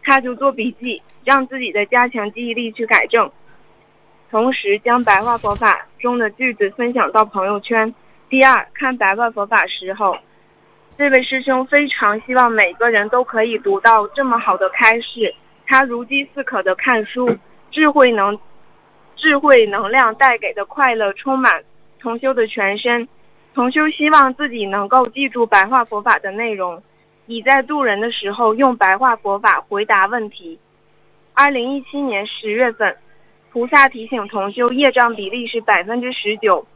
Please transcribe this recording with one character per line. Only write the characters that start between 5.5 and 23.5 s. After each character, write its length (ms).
法 300
中 180
的 140
句 220
子 180
分 220
享 180
到 140
朋 200
友 140
圈。 340
第 160
二， 280
看 240
白 180
话 140
佛 160
法 220
时 260
候， 240
这 120
位 120
师 200
兄 240
非 240
常 320
希 120
望 160
每 240
个 160
人 200
都 140
可 200
以 140
读 220
到 300
这 140
么 160
好 160
的 140
开 320
示。 340
他 160
如 220
饥 280
似 100
渴 200
地 120
看 300
书， 320
智 180
慧 220
能-， 280
智 200
慧 280
能 260
量 240
带 220
给 160
的 120
快 300
乐 180
充 240
满 260
同 200
修 140
的 140
全 300
身。 300